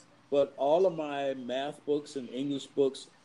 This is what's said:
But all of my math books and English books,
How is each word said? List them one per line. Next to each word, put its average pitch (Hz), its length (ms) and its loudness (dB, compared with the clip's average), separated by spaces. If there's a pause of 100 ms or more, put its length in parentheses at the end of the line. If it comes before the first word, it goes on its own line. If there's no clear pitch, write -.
(320)
But 139 260 2
all 151 280 4
of 175 100 2
my 143 400 -2
math 135 500 -6
books 147 300 -2
and 127 140 -8
English 135 380 -4
books, 135 400 0 (180)